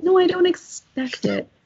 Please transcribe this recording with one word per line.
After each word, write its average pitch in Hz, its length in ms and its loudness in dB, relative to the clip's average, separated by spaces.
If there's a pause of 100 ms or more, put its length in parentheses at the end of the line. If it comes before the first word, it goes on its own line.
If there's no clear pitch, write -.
No, 370 160 4
I 370 100 4
don't 359 180 0
expect - 800 -6
it. - 240 -4 (160)